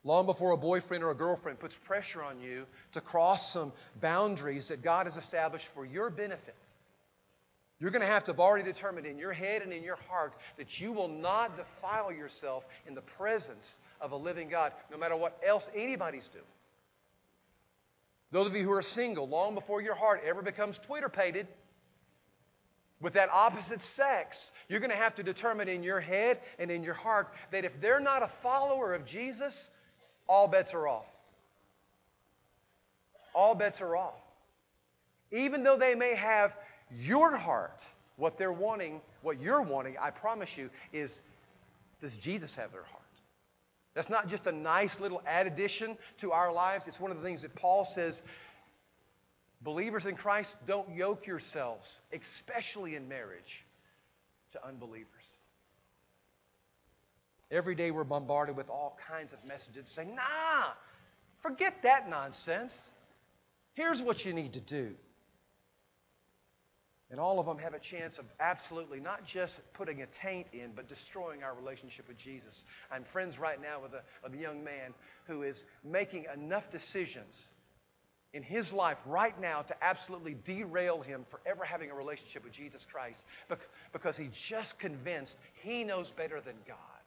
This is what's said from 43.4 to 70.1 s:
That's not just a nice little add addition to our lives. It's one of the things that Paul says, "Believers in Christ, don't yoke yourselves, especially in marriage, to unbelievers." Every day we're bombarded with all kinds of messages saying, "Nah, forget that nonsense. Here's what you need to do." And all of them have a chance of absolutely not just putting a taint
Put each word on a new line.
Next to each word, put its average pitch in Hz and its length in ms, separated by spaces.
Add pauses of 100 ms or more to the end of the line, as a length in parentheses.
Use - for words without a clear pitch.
That's 160 140
not 208 180
just 190 200
a 175 40
nice 160 480
little 185 260
add 170 200
addition 202 520 (220)
to 185 120
our 170 220
lives. 185 340
It's 160 120
one 190 120
of 170 60
the 156 60
things 175 180
that 151 120
Paul 190 300
says, 170 400 (1400)
"Believers 180 440
in 196 100
Christ, 208 400 (100)
don't 196 240
yoke 180 380
yourselves, - 720 (120)
especially 190 840
in 135 140
marriage, 104 560 (880)
to - 120
unbelievers." 117 440 (2500)
Every 175 240
day 165 160
we're 156 120
bombarded 143 540
with 135 120
all 143 280 (100)
kinds 156 240
of 117 140
messages 135 440
saying, 180 260
"Nah, 285 580 (680)
forget 381 420
that 247 260
nonsense. 165 800 (840)
Here's 311 280
what 240 240
you 185 80
need 143 200
to 127 80
do." 120 340 (2250)
And 127 80
all 185 200
of 156 60
them 156 140
have 156 160
a 143 40
chance 165 380
of 135 80 (140)
absolutely 165 600
not 196 240
just 180 360 (140)
putting 156 280
a 123 60
taint 185 440